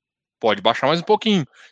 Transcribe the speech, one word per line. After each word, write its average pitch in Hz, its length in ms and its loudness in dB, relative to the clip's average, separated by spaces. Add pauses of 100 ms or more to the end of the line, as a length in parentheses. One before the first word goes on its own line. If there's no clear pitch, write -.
(400)
Pode 104 220 0
baixar 113 260 0
mais 170 140 0
um - 20 -10
pouquinho. 208 420 0 (260)